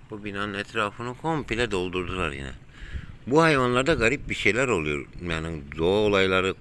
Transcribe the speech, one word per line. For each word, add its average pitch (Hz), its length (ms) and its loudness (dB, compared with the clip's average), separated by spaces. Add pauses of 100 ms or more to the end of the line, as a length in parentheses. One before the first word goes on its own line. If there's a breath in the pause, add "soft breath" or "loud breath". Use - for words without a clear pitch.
(120)
Bu 104 120 -12
binanın 101 300 -6
etrafını 110 640 -4
komple 123 540 -2
doldurdular 90 600 -2
yine. 67 200 -8 (760 loud breath)
Bu 139 140 4
hayvanlarda 135 520 4
garip 123 360 2
bir 104 60 -4
şeyler 110 320 2
oluyor. 76 380 0 (240)
Yani 80 320 -4 (160)
doğa 87 200 4
olayları 95 640 4